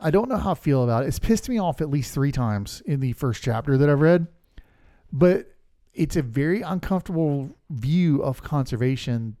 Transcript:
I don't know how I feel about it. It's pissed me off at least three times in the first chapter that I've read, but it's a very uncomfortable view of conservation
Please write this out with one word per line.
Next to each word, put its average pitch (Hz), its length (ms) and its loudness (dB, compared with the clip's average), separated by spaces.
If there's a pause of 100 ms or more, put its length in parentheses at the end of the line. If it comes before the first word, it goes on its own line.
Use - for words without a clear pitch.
I 160 100 -2
don't 220 200 2
know 220 80 -2
how 190 140 -2
I - 20 -2
feel 135 280 0
about 120 220 0
it. 135 40 -2
It's 131 100 -4
pissed - 300 0
me 240 100 -2
off 175 240 -2
at 151 80 -4
least 139 240 -4
three 139 180 0
times 107 540 -4
in 143 140 -2
the 127 120 -2
first 120 300 -4
chapter 120 340 0
that 143 140 4
I've 143 100 4
read, 170 260 6 (840)
but 180 400 2 (400)
it's 175 240 -2
a 156 60 2
very 143 400 0
uncomfortable 165 880 -2 (180)
view 147 540 2
of 131 200 -4
conservation 123 1000 -2